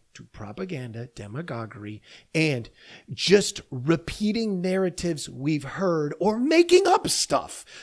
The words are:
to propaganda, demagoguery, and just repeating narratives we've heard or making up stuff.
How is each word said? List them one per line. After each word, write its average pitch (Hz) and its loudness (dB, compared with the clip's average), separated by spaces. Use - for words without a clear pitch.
to - -20
propaganda, 113 -10
demagoguery, 107 -10
and 147 0
just - 2
repeating 185 -2
narratives 180 -2
we've 139 -2
heard 156 0
or 214 0
making 339 6
up 381 4
stuff. - -2